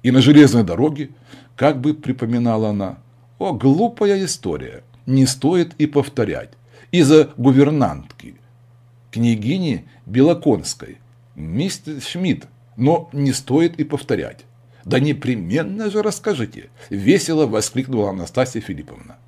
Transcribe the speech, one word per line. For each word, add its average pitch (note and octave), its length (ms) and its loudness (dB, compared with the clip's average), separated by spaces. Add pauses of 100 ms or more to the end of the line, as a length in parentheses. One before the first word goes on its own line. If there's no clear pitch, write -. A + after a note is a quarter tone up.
И B2+ 80 0
на B2+ 120 4
железной C3+ 420 8
дороге", C#3 460 -2 (460)
как C#3 240 0
бы D3 140 -2
припоминала A#2+ 760 -2
она. G2 280 -6 (400)
"О, F#3 160 -4
глупая G3 680 0
история, D2+ 600 -8 (220)
не C3 200 4
стоит E3 520 -2
и D3+ 80 2
повторять. B2+ 680 -4 (380)
Из-за D3+ 460 6
гувернантки, C3 1000 0 (760)
княгини A#2 760 -2 (200)
Белоконской, B2+ 920 0 (380)
мистер B2+ 640 -8
Шмидт, - 460 -6 (300)
но D#3+ 340 0
не C#3 200 -2
стоит E3 480 -2
и D#3 40 -2
повторять". A#2+ 640 -6 (400)
"Да B2+ 140 0
непременно D3 920 -4
же G#3 120 -2
расскажите", G3+ 680 -6 (200)
весело D3+ 580 2
воскликнула A2 640 -2
Настасья G#2+ 500 -6
Филипповна. - 560 -16 (100)